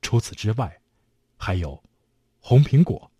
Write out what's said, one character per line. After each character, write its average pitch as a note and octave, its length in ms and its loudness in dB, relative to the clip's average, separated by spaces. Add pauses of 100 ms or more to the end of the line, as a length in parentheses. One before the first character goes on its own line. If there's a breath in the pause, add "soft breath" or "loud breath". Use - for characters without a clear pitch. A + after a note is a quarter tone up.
除 A#2 160 0
此 - 160 -10
之 G#2+ 160 -4
外， A2+ 200 -6 (640)
还 - 200 -6
有 D2 280 -8 (560)
红 C3+ 240 4
苹 C#3+ 200 4
果 - 360 -4